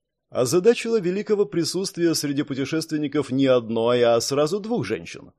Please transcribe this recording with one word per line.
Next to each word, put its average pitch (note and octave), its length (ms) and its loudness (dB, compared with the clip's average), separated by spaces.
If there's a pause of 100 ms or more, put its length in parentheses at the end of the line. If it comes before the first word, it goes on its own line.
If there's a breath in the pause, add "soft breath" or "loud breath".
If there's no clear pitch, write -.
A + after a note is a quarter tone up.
(280)
Озадачило G3 720 2
Великого G3 460 0
присутствие E3+ 680 -2
среди C#3+ 280 -2
путешественников D3 880 -4
не C3+ 160 2
одной, A#2+ 560 2
а A#2 180 4
сразу D3+ 400 0
двух G#3+ 240 -4
женщин, - 540 -8